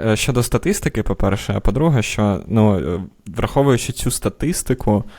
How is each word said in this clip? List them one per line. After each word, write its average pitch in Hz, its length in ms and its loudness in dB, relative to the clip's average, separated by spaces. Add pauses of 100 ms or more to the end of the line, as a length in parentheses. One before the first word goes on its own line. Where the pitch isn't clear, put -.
Е, 110 160 2
щодо 123 260 0
статистики, 135 600 -2
по-перше, 98 540 0
а 101 40 -2
по-друге, 135 420 2
що, 104 440 0
ну, 107 320 4
е, 85 220 -2 (260)
враховуючи 117 680 0
цю - 180 -4
статистику, - 960 -2 (140)